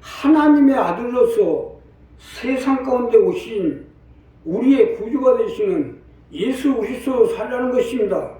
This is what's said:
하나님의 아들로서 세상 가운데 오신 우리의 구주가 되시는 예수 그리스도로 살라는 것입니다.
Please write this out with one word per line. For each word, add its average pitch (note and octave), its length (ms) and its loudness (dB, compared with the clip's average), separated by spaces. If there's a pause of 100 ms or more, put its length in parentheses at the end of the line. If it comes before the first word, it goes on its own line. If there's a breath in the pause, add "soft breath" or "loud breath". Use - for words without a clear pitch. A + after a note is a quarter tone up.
하나님의 D4 720 4
아들로서 A3+ 1000 -2 (420)
세상 C4 640 -4
가운데 A#3+ 360 0
오신 F#3 680 -2 (600)
우리의 A#3 520 2
구주가 B3+ 400 0
되시는 F#3+ 640 -4 (340)
예수 B3+ 440 -2
그리스도로 A#3 500 0
살라는 B3 460 -4
것입니다. A3 680 -2